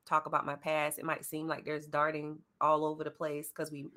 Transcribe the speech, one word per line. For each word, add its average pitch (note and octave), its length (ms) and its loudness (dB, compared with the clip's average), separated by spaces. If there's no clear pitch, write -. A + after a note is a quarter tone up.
talk D#3 220 2
about D3+ 180 0
my C#3+ 100 -2
past, D3+ 440 0
it D#3+ 60 -6
might D#3+ 200 -2
seem D#3 220 -4
like D3+ 180 -4
there's D3+ 220 -4
darting D3+ 560 0
all D3+ 240 6
over D#3 180 0
the D3+ 80 -4
place D3+ 400 -4
'cause D#3 200 -6
we C#3+ 260 -8